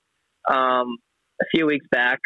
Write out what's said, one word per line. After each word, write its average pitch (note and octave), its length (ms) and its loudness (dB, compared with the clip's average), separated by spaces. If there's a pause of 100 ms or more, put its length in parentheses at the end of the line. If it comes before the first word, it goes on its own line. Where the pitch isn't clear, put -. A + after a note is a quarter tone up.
(500)
um, B2+ 480 0 (440)
a - 40 -2 (100)
few E3 100 2
weeks D3 260 -2
back, B2 340 0